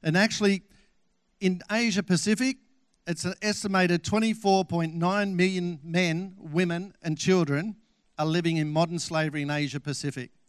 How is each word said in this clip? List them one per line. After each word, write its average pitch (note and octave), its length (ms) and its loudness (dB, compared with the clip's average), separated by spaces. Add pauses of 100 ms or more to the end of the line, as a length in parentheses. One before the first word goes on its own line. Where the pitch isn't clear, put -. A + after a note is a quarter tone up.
And D#3+ 120 0
actually, G3+ 460 2 (800)
in F#3 200 0 (100)
Asia G#3+ 320 0
Pacific, G#3+ 540 0 (500)
it's E3+ 180 -6
an F#3 160 -4
estimated F#3+ 640 2
twenty-four G#3 640 2
point E3 280 -2
nine F#3+ 420 0
million F3 480 0
men, F3 540 -2
women, E3+ 640 -2
and D#3+ 160 -4
children F3 580 2 (440)
are D#3 80 0
living E3 300 0
in D3+ 140 -2
modern E3 280 0
slavery D#3 420 -2
in C#3+ 80 -4
Asia D3 300 -4
Pacific. C3+ 500 -8 (200)